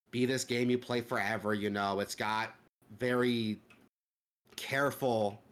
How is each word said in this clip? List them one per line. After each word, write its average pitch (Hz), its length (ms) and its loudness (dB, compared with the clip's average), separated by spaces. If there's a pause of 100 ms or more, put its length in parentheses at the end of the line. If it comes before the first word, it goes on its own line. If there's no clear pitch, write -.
(120)
be 123 160 2
this 127 160 -2
game 123 260 0
you 123 80 4
play 123 240 -2
forever, 107 540 -2
you 104 160 -2
know. 101 280 0
It's 101 160 -4
got 110 400 -2 (440)
very 123 600 2 (960)
careful 123 840 0 (100)